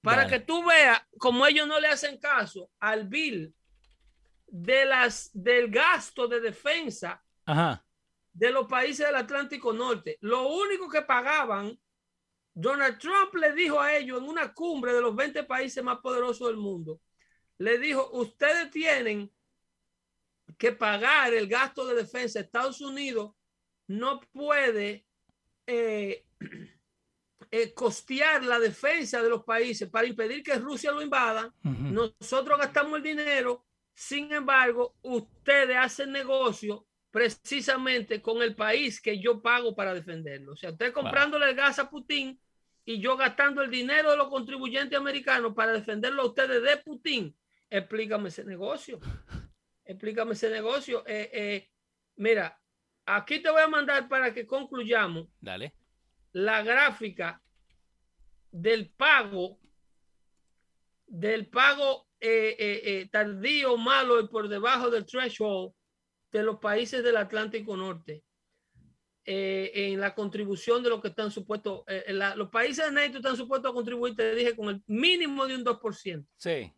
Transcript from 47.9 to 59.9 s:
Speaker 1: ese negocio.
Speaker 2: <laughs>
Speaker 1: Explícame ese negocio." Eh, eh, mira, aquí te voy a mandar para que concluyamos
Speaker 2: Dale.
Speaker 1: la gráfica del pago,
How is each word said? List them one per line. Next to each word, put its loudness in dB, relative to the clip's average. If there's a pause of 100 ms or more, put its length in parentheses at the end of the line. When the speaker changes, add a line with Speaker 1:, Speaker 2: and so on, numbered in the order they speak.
Speaker 1:
ese -14
negocio. -8
Speaker 2:
<laughs> -12 (320)
Speaker 1:
Explícame -4
ese 0
negocio." -2
Eh, -6
eh, -6 (460)
mira, 0 (460)
aquí 0
te 0
voy 8
a 6
mandar 2
para 0
que -8
concluyamos -2 (120)
Speaker 2:
Dale. -8 (600)
Speaker 1:
la 0
gráfica 0 (1080)
del 0
pago, 2 (1500)